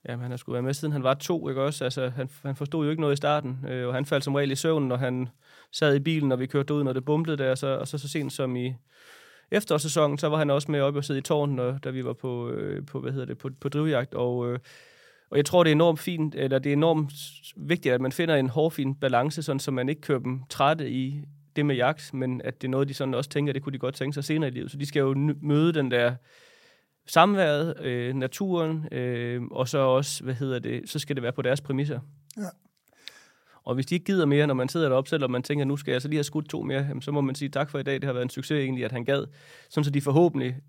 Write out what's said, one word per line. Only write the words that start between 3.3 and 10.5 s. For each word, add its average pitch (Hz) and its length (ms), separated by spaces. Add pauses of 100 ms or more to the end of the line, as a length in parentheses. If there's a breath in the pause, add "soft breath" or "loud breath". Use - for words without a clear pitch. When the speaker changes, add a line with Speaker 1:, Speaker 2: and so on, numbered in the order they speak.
Speaker 1:
øh, 127 200
og 127 60
han 139 120
faldt 139 180
som 139 100
regel 143 160
i 135 60
søvn, 151 320
når 123 80
han 127 320 (440 soft breath)
sad 147 240
i 143 40
bilen, 151 280
når 127 80
vi 127 100
kørte 143 280
ud, 147 100
når 131 80
det 131 120
bumlede 151 320
der, 131 180
så, 139 120
og 135 220
så, 151 100
så 139 100
sent 143 240
som 127 240
i 123 180 (760 loud breath)
efterårssæsonen, 151 680
så 156 100
var 151 100
han 147 120